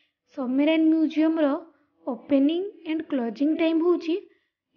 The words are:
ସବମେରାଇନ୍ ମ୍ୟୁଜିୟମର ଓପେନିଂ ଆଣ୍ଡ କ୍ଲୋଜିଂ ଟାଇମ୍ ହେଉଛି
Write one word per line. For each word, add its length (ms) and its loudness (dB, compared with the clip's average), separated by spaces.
ସବମେରାଇନ୍ 500 2
ମ୍ୟୁଜିୟମର 640 2
ଓପେନିଂ 560 0
ଆଣ୍ଡ 200 -4
କ୍ଲୋଜିଂ 460 -2
ଟାଇମ୍ 280 0
ହେଉଛି 320 0